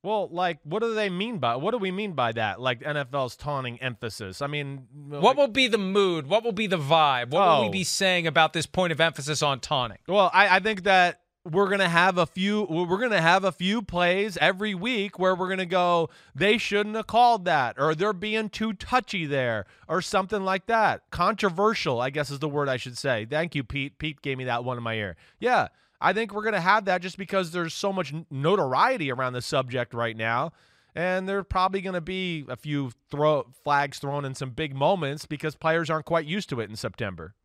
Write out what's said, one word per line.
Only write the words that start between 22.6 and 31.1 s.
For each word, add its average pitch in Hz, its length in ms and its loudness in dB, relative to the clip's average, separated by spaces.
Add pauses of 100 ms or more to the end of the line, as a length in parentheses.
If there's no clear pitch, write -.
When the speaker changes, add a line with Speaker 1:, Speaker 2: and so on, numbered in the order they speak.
Speaker 1:
I 131 80 0
should 120 200 -10
say. 117 320 -2
Thank 156 260 -2
you, 139 80 -2
Pete. 139 360 -6
Pete 151 220 -8
gave 135 160 -4
me 127 80 -8
that 120 200 -2
one 123 120 -2
in 117 60 -8
my 113 120 -4
ear. 101 200 -4 (240)
Yeah. 220 300 2 (300)
I 170 120 2
think 208 220 -4
we're 208 100 -6
gonna 214 160 0
have 196 260 4
that 185 160 0
just 180 160 -10
because 190 340 -4
there's 170 220 -4
so 196 200 -2
much 175 200 -4
n-, 165 160 -10
notoriety 156 800 2
around 127 240 -2
the 123 80 -4
subject 127 520 -2
right 117 240 -2
now, 117 340 0 (440)
and 185 340 -2